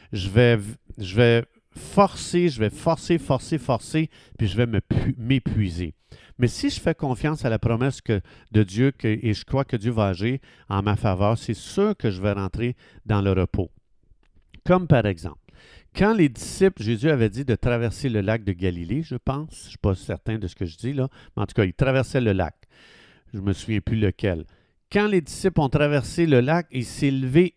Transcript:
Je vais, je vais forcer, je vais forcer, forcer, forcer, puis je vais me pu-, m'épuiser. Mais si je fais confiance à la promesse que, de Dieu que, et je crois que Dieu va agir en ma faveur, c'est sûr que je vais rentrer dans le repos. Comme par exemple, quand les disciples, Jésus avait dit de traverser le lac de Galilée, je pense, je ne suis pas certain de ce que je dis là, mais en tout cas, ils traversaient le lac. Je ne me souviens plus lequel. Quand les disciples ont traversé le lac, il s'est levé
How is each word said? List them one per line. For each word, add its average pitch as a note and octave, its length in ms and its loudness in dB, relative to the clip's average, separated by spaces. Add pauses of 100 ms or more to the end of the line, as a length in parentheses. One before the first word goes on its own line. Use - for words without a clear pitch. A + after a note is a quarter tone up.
(140)
Je G2 160 -6
vais, A#2 280 6 (400)
je F#2 180 -8
vais A#2 300 4 (300)
forcer, - 720 0
je B2+ 120 -4
vais G#2+ 100 2
forcer, - 480 -2
forcer, C#3+ 400 -4
forcer, D#3 520 -4 (280)
puis A2 100 0
je F2+ 80 -4
vais A#2 100 2
me A2 140 0
pu-, - 380 -2
m'épuiser. G#2+ 760 -2 (460)
Mais A#2+ 80 2
si C#4 240 -4
je - 80 -8
fais E3 160 -2
confiance D3+ 500 -4
à C3 40 0
la A2 100 0
promesse A#2+ 420 -2
que, G#2+ 180 -2 (320)
de G#2+ 120 4
Dieu A2 280 0
que, - 160 -4
et G#2+ 280 -2
je - 100 -12
crois C3+ 180 -2
que B2+ 140 -4
Dieu G#2+ 140 -2
va A2 160 2
agir G#2 320 -2 (300)
en G2 120 -2
ma G2+ 140 2
faveur, G2+ 420 2
c'est - 160 -6
sûr G3+ 420 -2
que - 140 -2
je F2+ 120 -6
vais G2+ 100 0
rentrer G2+ 440 -4 (300)
dans G#2 160 2
le G2 100 4
repos. F#2 380 0 (960)
Comme F3+ 220 2
par A#2+ 180 6
exemple, E2+ 320 -4 (580)
quand G#3 180 4
les F3 160 4
disciples, - 520 -2
Jésus A2+ 300 0
avait A#2 180 2
dit A#2+ 160 -8
de A#2+ 80 0
traverser A#2+ 560 -2
le G#2+ 120 0
lac G#2+ 220 -2
de G2 100 -2
Galilée, F2+ 500 -4
je C#3+ 120 -10
pense, C#3 360 -6
je - 140 -20
ne - 40 -20
suis - 80 -20
pas G2+ 160 0
certain G#2+ 460 -6
de G2 80 -6
ce - 80 -12
que F#2+ 100 -6
je D#2+ 120 -10
dis B2 160 -6
là, C3 140 -2 (280)
mais A2 80 -2
en - 20 -6
tout - 80 -10
cas, G#2+ 120 2
ils F#2 80 -2
traversaient C3 480 2
le A2 120 2
lac. F2+ 220 -2 (760)
Je G#2 80 -10
ne F#2+ 40 -8
me G2 100 2
souviens G#2+ 260 -4
plus A2 200 -2
lequel. F#2 460 -2 (460)
Quand G#3 160 2
les G3 140 2
disciples E3 400 -2
ont C3+ 80 2
traversé D3 580 2
le C3 140 6
lac, D#3+ 300 0
il B2+ 140 -6
s'est C#3+ 260 -2
levé C3+ 460 2